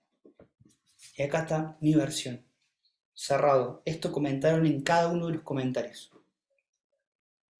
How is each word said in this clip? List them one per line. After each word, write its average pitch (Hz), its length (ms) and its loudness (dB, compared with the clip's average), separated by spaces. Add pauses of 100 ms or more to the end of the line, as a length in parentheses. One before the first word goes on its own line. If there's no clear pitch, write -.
(1160)
Y 135 60 -4
acá 151 180 -2
está 160 400 -4
mi 151 140 4
versión." 131 500 -2 (720)
Cerrado. 139 680 2
Esto 165 280 -6
comentaron 151 540 2
en 139 160 2
cada 170 260 4
uno 170 180 -2
de 160 80 -4
los 160 80 -8
comentarios. 127 680 -6 (1500)